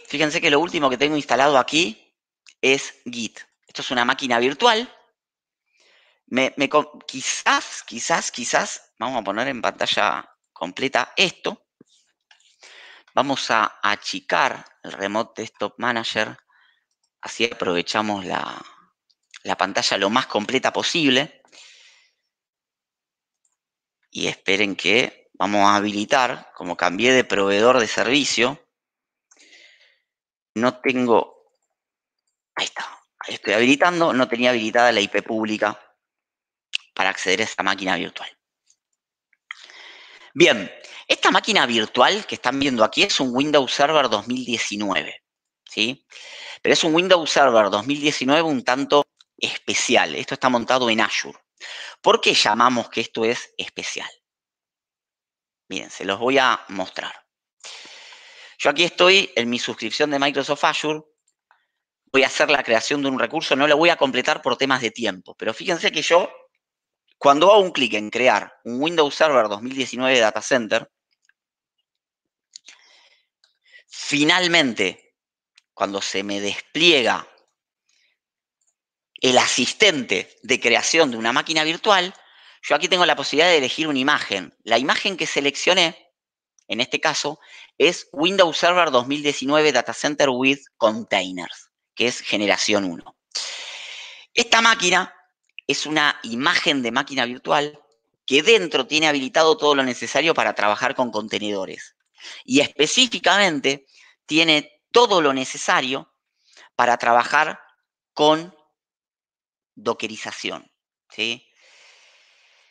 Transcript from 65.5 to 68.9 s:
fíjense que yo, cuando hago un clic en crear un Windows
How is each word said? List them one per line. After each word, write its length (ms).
fíjense 380
que 100
yo, 260
cuando 340
hago 100
un 80
clic 240
en 160
crear 540
un 180
Windows 320